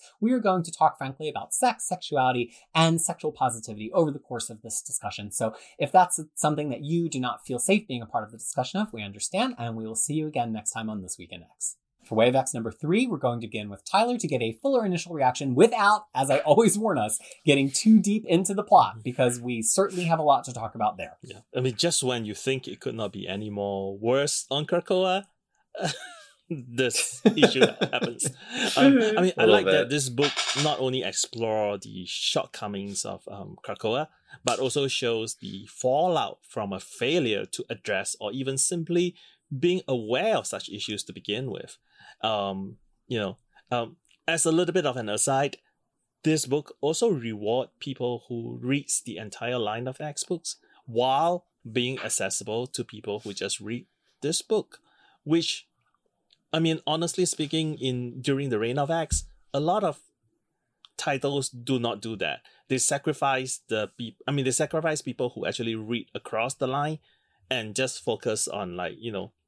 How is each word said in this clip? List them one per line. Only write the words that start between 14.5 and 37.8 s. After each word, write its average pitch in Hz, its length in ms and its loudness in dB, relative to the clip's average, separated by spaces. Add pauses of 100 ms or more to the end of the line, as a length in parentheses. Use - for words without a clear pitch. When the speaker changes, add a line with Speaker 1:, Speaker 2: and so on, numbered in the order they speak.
Speaker 1:
fuller 262 200 2
initial 175 300 -2
reaction 135 400 0
without, 208 640 6
as 135 160 2
I 139 80 4
always 185 360 6
warn 208 220 0
us, 110 220 0 (260)
getting 139 240 4
too 220 320 8
deep 208 260 0
into 185 280 4
the 208 80 -2
plot, 113 400 6
because 123 360 2
we 120 220 -4
certainly 180 440 2
have 165 120 4
a 160 60 0
lot 135 220 6
to 127 80 -10
talk 113 200 -8
about 107 240 -2
there. - 240 -10
Speaker 2:
Yeah. - 200 -16 (140)
I 127 60 0
mean, 127 140 0
just 165 260 0
when 123 240 0
you 104 80 -6
think 131 340 -2
it - 120 -10
could 123 160 -6
not 104 180 -4
be 95 140 -10
any 104 240 -6
more 98 440 -4
worse 123 540 0
on 147 160 -2
Krakoa, 185 600 0 (540)
<laughs> - 140 -4 (560)
this 123 720 -2 (160)
issue - 240 6
Speaker 3:
<laughs> - 200 4
Speaker 2:
happens. 123 440 -2 (520)
Um, 277 160 8
Speaker 4:
Mm-hmm. 220 240 4
Speaker 2:
I 175 40 4
mean, 185 160 4
Speaker 3:
A - 40 2
Speaker 2:
I 113 40 6
Speaker 3:
little 110 100 10
Speaker 2:
like 95 100 6
that 95 60 4 (120)
Speaker 3:
bit. 117 60 -4
Speaker 2:
this 139 200 0
book 135 220 0 (320)
not 151 160 0
only 127 240 -2
explore 107 760 -2
the 95 280 -12
shortcomings - 1000 -4
of, 98 240 -10
um, - 260 -14 (100)
Krakoa, 120 420 -2 (360)
but 117 160 2
also 135 280 0
shows 113 480 -2
the 98 320 -14
fallout 143 800 0
from 101 260 -6
a 95 60 -6
failure 120 680 -2
to - 240 -8
address 107 500 -4